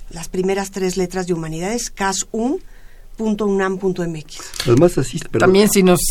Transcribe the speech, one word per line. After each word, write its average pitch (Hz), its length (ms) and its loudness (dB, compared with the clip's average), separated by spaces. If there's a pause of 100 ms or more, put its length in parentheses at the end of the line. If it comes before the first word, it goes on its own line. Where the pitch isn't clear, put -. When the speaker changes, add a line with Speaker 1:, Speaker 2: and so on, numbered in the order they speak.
(120)
Speaker 1:
las 165 180 -12
primeras 196 420 -2
tres 185 240 -2
letras 180 320 -2
de 180 60 0
Humanidades, 165 560 -6
casum 214 720 -2 (580)
punto 214 280 0
unam 196 320 2
punto 185 260 -2
M 165 140 -4
X. - 220 -16 (260)
Speaker 2:
Además, 143 320 6
así, 147 220 -2
perdón. - 220 -4
Speaker 3:
También 202 280 6
si 202 140 6
nos, 180 160 6 (120)